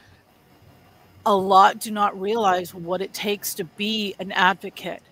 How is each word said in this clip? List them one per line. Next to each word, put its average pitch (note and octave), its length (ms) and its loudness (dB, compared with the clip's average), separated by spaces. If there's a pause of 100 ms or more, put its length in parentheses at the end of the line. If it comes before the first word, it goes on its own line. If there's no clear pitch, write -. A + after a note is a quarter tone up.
(1300)
a G#3+ 100 4
lot F#3+ 440 6
do A3 120 -10
not G#3 280 -2
realize F#3+ 540 0
what F3+ 280 -6
it - 120 -8
takes G3+ 420 -6
to G3 80 -8
be G#3 560 -6
an F#3+ 120 -8
advocate F#3 680 -2 (100)